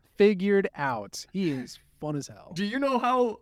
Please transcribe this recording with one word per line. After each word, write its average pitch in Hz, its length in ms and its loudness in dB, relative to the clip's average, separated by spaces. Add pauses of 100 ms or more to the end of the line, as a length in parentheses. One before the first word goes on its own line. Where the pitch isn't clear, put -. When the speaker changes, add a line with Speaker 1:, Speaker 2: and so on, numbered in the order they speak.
(180)
Speaker 1:
figured 196 580 4
out. 120 580 -6
He 180 180 0
is 131 260 -8 (220)
fun 151 160 -6
as 139 120 -6
hell. 101 280 -20
Speaker 2:
Do 190 100 -4
you 226 140 -4
know 262 200 0
how 247 420 2